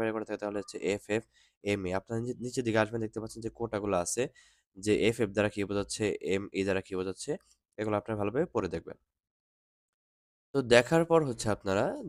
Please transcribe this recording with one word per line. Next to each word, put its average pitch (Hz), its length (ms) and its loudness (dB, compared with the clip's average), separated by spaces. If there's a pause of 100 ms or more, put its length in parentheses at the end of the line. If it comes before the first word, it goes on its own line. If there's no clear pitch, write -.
(140)
কোটা 107 140 -4
থাকে 104 140 -4
তাহলে 104 200 -4
হচ্ছে - 160 -10 (160)
এফ 101 100 -8 (120)
এফ 117 80 -2 (400)
এম 101 240 0
এ। - 100 -2
আপনারা 113 240 -6
নিচে, 123 120 -4 (100)
নিচের 123 220 -4
দিকে 110 180 2
আসবেন 113 200 -4
দেখতে 107 180 -6
পাচ্ছেন 113 240 -12
যে 110 120 -4
কোটাগুলো 104 460 -2
আছে, - 180 -2 (540)
যে 101 160 0 (160)
এফ 113 160 0
এফ 98 120 -2
দ্বারা 104 180 2
কী 104 140 -4
বোঝাচ্ছে, 101 360 -2 (300)
এম 98 100 0 (140)
এ - 80 2
দ্বারা 95 200 0
কী 98 120 -12
বোঝাচ্ছে, 95 320 -6 (500)
এগুলো 107 200 0
আপনারা 110 200 -4
ভালোভাবে 117 340 0
পড়ে 98 200 0
দেখবেন। - 220 -8 (1600)
তো 135 60 0 (160)
দেখার 143 360 8
পর 165 180 8
হচ্ছে 113 180 -4 (100)
আপনারা 98 280 2 (240)